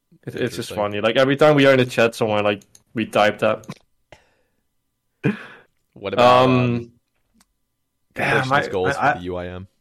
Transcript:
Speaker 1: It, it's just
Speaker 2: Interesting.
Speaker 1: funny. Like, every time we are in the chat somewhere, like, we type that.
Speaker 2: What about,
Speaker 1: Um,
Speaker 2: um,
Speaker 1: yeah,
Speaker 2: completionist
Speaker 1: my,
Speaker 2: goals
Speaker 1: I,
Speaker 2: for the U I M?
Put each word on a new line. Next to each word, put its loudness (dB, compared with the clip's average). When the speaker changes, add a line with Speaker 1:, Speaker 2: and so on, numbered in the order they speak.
Speaker 1:
It, -12
it's -6
just -10
Speaker 2:
Interesting. -12
Speaker 1:
funny. -4
Like, 0
every 2
time 4
we 4
are 6
in 4
the 2
chat 0
somewhere, -2
like, -2
we -4
type 0
that. -2
Speaker 2:
What -10
about, 6
Speaker 1:
Um, 2
Speaker 2:
um, -4
Speaker 1:
yeah, -2
Speaker 2:
completionist -6
Speaker 1:
my, 0
Speaker 2:
goals -4
Speaker 1:
I, 0
Speaker 2:
for -6
the -14
U -8
I -8
M? -14